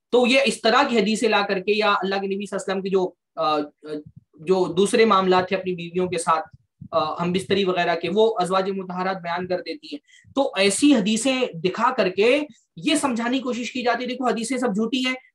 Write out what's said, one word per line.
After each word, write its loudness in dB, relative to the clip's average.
तो 4
ये 4
इस -2
तरह 4
की 0
हदीसें 2
ला 2
करके, -2
या 2
अल्लाह -2
के -4
नबी -4
सल्लल्लाहु -4
अलैहि -
वसल्लम -8
की -6
जो, 0
अ, -2
जो 2
दूसरे 2
मामला 4
थे -2
अपनी -4
बीवियों -4
के -4
साथ, 0
अ, -2
हम 0
बिस्तरी 0
वगैरह 0
के, -4
वो 4
अजवाज 0
मुतहरात -4
बयान -6
कर -2
देती -10
हैं। -12
तो 0
ऐसी 4
हदीसें 0
दिखा 0
करके 2
ये 0
समझाने -2
की -4
कोशिश -6
की -6
जाती 0
है, -6
"देखो, -4
हदीसें -2
सब 0
झूठी -2
हैं, -2